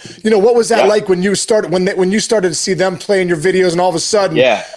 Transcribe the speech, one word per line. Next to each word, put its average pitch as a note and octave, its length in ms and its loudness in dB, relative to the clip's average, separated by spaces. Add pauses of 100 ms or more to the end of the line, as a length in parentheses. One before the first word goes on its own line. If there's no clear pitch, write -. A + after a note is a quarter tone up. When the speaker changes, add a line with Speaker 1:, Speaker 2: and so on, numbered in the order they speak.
(240)
Speaker 1:
you A3 60 0
know, A3 80 4
what A#3 160 4
was A#3 160 2
that A3+ 140 4
Speaker 2:
Yeah. F#3+ 60 4
Speaker 1:
like G#3 200 0
when F3+ 120 0
you G3 120 0
started, G#3+ 360 -2
when F#3 140 0
they, G3 100 -2
when F#3 160 0
you G#3+ 100 0
started G3+ 280 0
to E3 60 -4
see - 200 -4
them F3+ 240 -2
playing F#3+ 300 -2
your F3 80 0
videos, F#3 360 0
and E3+ 100 -2
all F#3 80 0
of F3 40 -2
a D#3+ 60 -4
sudden, F#3+ 360 -2
Speaker 2:
Yeah. A#2+ 280 2 (120)